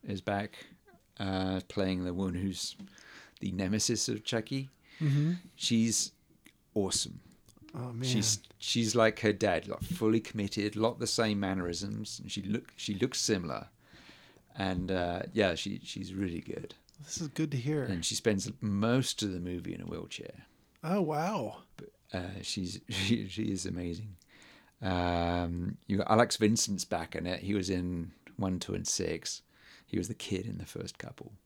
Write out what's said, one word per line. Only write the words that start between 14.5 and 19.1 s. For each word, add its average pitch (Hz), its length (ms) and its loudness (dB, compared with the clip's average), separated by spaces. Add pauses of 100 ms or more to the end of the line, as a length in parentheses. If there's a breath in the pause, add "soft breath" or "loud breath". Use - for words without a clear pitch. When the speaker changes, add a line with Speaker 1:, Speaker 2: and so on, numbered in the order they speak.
Speaker 1:
And, 92 360 0
uh, 87 300 0 (100)
yeah, 95 240 4
she, 98 260 -4
she's - 320 -8
really 92 260 0
good. - 340 -8 (300)
Speaker 2:
This - 160 -8
is 165 80 -4
good 156 220 -2
to 139 60 -2
hear. 139 260 0
Speaker 1:
And 92 220 -2
she - 100 -2
spends 101 340 2 (120)
most 110 640 2